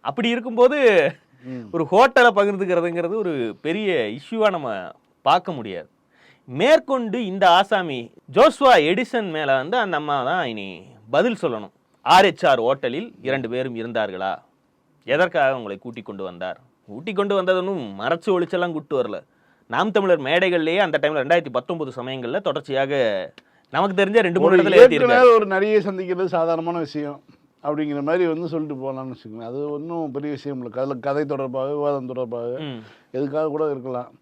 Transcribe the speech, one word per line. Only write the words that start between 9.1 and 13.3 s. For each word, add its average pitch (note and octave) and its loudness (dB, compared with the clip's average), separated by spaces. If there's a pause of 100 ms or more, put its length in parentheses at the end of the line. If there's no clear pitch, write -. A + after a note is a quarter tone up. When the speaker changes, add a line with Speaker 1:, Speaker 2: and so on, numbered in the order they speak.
Speaker 1:
மேல D3+ -2 (120)
வந்து F3 -4
அந்த F3 -4
அம்மா D3 -2 (100)
தான் F3 -2
இனி G#2 -10 (480)
பதில் G#3+ 0
சொல்லணும். A2+ -6 (340)
ஆர் F#3 8
எச் D#3+ -2
ஆர் B2 2
ஹோட்டலில் C#3 -4 (200)
இரண்டு C3 -4